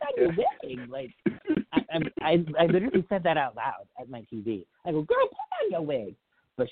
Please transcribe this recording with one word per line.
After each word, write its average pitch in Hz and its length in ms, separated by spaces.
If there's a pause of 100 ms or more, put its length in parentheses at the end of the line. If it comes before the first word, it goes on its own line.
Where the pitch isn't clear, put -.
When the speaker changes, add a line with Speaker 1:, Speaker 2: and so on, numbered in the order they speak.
Speaker 1:
back 571 160
your 370 160
Speaker 2:
Yeah. 190 120 (200)
Speaker 1:
wig." 123 240
Like, 127 260 (580)
I, 156 80 (120)
I, 165 60 (240)
I, 165 220 (140)
I 170 80
literally 180 420
said 196 140
that 165 140
out 131 180
loud 107 320 (140)
at 123 80
my 120 220
T 113 100
V. 101 260 (180)
I 175 60
go, 156 120
"Girl, 494 260
pull 807 220
back 605 200
your - 120
wig," 127 340 (400)
but 127 160